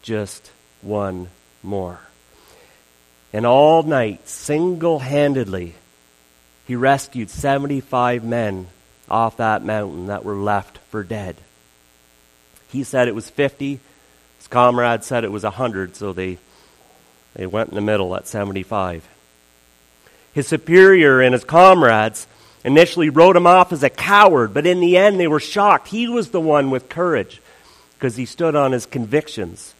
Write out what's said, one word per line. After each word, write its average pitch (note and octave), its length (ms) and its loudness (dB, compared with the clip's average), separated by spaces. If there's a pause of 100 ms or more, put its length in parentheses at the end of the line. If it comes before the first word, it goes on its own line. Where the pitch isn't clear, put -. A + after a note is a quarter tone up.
Just G#2+ 480 -10 (320)
one G2 460 -8 (340)
more." F#2+ 380 -10 (1300)
And A2 140 -2
all D3+ 360 4
night, B2+ 460 -4
single-handedly, C#3+ 1500 -4 (920)
he B2 100 -8
rescued B2 540 -2
seventy-five C3+ 920 -4
men G#2+ 460 -6 (420)
off A2+ 280 -2
that A2 260 -4
mountain F#2+ 420 -8
that G2+ 180 -10
were G2+ 120 -8
left G2+ 420 -6 (120)
for A2 120 -10
dead. F#2+ 340 -12 (1300)
He C3+ 160 -8
said B2 240 0
it G#2+ 60 -6
was A2 160 -12
fifty. C#3 500 -6 (580)
His - 100 -20
comrade A#2+ 560 0
said A#2+ 200 -6
it G2+ 80 -6
was G#2 120 -10
a G#2+ 60 -4
hundred, F#2+ 460 -8
so G2+ 160 -10
they, F#2 260 -10 (960)
they - 120 -12
went G#2 240 -6
in - 40 -16
the G2+ 60 -6
middle G2+ 340 -2
at - 140 -10
seventy-five. F#2+ 800 -8 (1200)
His C#3+ 140 -6
superior D#3+ 760 6
and B2+ 120 4
his B2 120 -2
comrades D3 840 4 (380)
initially D#3+ 460 2
wrote E3+ 260 6
him F3 100 4
off F3+ 260 6
as D3 100 -6
a C#3 80 0
coward, F#3 640 4
but D3 140 -2
in F3+ 140 0
the F3 160 2
end G3 240 4
they E3+ 80 0
were D3+ 120 0
shocked. - 480 0
He A#3 200 -6
was A#3 220 -6
the F3+ 100 -4
one D3 300 0
with B2+ 180 -6
courage, D#3+ 520 -6 (580)
'cause A#2+ 180 -6
he B2+ 100 -8
stood D#3+ 300 -4
on C3+ 160 0
his B2 140 -6
convictions. G#2+ 920 -8